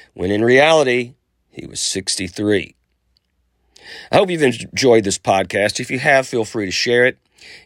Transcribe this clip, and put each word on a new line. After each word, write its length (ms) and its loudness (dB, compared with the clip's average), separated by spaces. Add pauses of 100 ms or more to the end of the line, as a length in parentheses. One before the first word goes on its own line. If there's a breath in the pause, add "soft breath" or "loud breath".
(140 soft breath)
when 160 -4
in 120 0
reality, 720 4 (380)
he 160 -18
was 160 -12
sixty-three. 920 -4 (1400 loud breath)
I 60 2
hope 140 2
you've 120 -2
enjoyed 640 2
this 140 -4
podcast. 640 -2
If 100 -10
you 80 -6
have, 280 0
feel 200 -4
free 180 -6
to 80 -6
share 320 0
it. 140 -2 (480 loud breath)